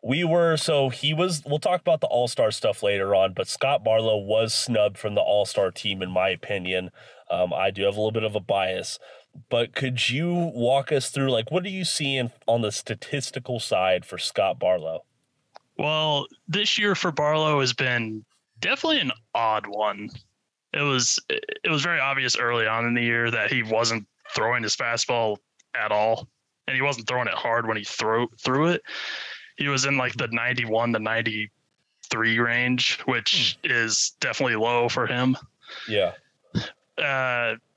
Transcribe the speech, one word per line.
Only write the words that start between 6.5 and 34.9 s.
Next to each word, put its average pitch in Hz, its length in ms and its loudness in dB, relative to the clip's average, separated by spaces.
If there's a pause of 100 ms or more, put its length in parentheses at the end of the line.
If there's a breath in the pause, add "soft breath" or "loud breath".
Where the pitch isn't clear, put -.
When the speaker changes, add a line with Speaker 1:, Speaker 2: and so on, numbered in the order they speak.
Speaker 1:
Um, 90 240 0
I 92 180 0
do 98 120 -4
have 101 120 2
a 104 40 -6
little 107 120 0
bit 110 120 0
of 107 120 -2
a 107 40 0
bias, 95 600 -2 (500 loud breath)
but 120 240 0
could 127 360 -2
you 170 440 0
walk 123 380 2
us 139 180 2
through, 135 220 0
like, 113 200 0
what 180 140 0
are 202 40 -6
you 190 160 -4
seeing 135 460 -2 (160)
on 117 140 4
the 107 100 0
statistical 123 880 -6
side 92 460 2
for 92 140 -12
Scott - 400 0
Barlow? 82 440 0 (760)
Speaker 2:
Well, 151 500 0 (200)
this 208 300 -2
year 208 180 2
for 180 160 -2
Barlow 151 480 2
has 127 140 2
been 117 500 -2 (360)
definitely 277 420 0
an 127 100 -2 (240)
odd 110 320 0
one. 104 420 -2 (640)
It 147 80 -2
was, 135 380 0 (100)
it - 400 -4
was 156 140 2
very 170 160 0
obvious 135 380 0
early 120 280 2
on 113 200 2
in 117 80 0
the 120 100 2
year 117 260 2
that 113 220 0
he 127 120 0
wasn't 113 440 0 (280)
throwing 117 280 0
his 104 120 -2
fastball 117 600 0 (380)
at 107 160 -2
all, 110 360 2 (400)
and 135 80 -2
he 131 60 2
wasn't 123 260 -2
throwing 123 200 -2
it 95 80 -2
hard 117 320 0
when 110 100 0
he 104 60 -6
threw, 113 440 0 (120)
threw 135 280 2
it. 175 140 2 (760 loud breath)
He 143 100 -2
was 139 180 0
in, 139 120 2
like, 123 200 0
the 120 100 -2
ninety-one 117 680 0
to 110 60 2
ninety-three 113 1400 -2
range, 120 680 2
which 120 580 0
Speaker 1:
Hmm. - 80 0
Speaker 2:
is 113 480 0
definitely 127 360 0
low 117 340 2